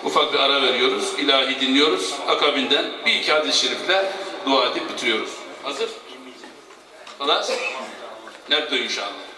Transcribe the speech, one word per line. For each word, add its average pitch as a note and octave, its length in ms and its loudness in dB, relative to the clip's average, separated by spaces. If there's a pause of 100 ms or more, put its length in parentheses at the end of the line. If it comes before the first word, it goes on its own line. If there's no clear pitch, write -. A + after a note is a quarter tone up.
Ufak C#3+ 300 2
bir C#3+ 60 2
ara C#3 220 4
veriyoruz. B2+ 560 2
İlahi C3+ 440 2
dinliyoruz. C#3+ 520 4 (140)
Akabinden C#3+ 580 2 (200)
bir C#3+ 80 4
iki D#3 180 0
hadis-i C#3+ 360 2
şerifle F#3+ 440 0 (340)
dua C3 200 4
edip A2 240 -2
bitiriyoruz. G#2 400 -2 (340)
Hazır? C#3+ 260 -4 (1300)
Halas? D#3 320 0 (960)
Nebdu D3 260 0
inşallah. G2+ 500 -4 (140)